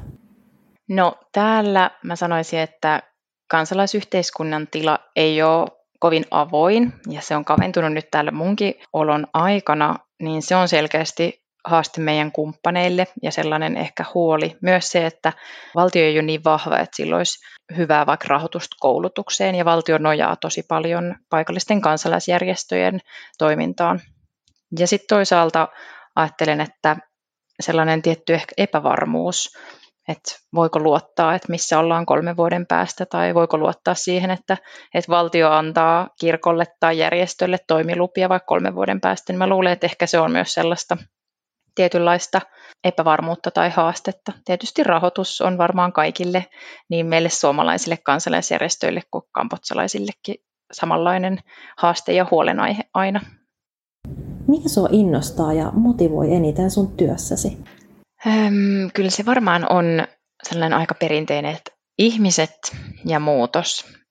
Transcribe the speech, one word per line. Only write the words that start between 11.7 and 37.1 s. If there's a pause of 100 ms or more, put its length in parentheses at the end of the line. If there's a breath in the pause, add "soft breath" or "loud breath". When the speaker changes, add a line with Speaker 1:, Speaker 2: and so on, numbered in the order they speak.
Speaker 1:
meidän
kumppaneille (160)
ja
sellainen
ehkä (100)
huoli.
Myös
se,
että (420 loud breath)
valtio
ei
ole
niin
vahva,
että
sillä
olisi (380 loud breath)
hyvää
vaikka
rahoitusta
koulutukseen
ja
valtio
nojaa
tosi
paljon (160)
paikallisten
kansalaisjärjestöjen (380 loud breath)
toimintaan. (800)
Ja
sit
toisaalta (480 loud breath)
ajattelen,
että (640)
sellainen
tietty
ehkä
epävarmuus, (500 loud breath)
että (240)
voiko
luottaa,
että
missä
ollaan
kolmen
vuoden
päästä,
tai
voiko
luottaa
siihen,
että, (380 loud breath)
että
valtio
antaa (120)
kirkolle (160)
tai
järjestölle (100)